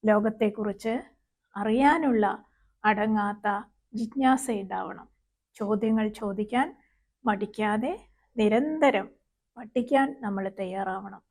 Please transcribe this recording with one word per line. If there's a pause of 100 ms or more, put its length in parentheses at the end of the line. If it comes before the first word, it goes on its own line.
ലോകത്തെക്കുറിച്ച് (640)
അറിയാനുള്ള (600)
അടങ്ങാത്ത (460)
ജിജ്ഞാസയുണ്ടാവണം. (500)
ചോദ്യങ്ങൾ
ചോദിക്കാൻ (560)
മടിക്കാതെ (440)
നിരന്തരം (500)
പഠിക്കാൻ (120)
നമ്മൾ
തയ്യാറാവണം.